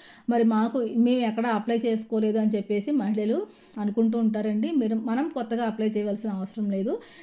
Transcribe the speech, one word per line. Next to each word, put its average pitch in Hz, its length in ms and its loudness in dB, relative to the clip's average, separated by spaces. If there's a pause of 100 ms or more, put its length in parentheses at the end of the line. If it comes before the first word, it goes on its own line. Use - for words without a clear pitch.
(300)
మరి 240 140 4
మాకు, 220 440 2 (100)
మేము 240 240 4
ఎక్కడ 233 260 0
అప్లై 233 380 0
చేసుకోలేదు 220 520 0
అని 214 180 2
చెప్పేసి 208 360 -2
మహిళలు 220 560 0 (320)
అనుకుంటూ 220 400 0
ఉంటారండి. 214 520 0
మీరు, 226 240 2
మనం 233 380 -2
కొత్తగా 233 320 -4
అప్లై 220 220 -2
చేయవలసిన 208 420 -2
అవసరం 196 400 -4
లేదు. 202 300 -2 (240)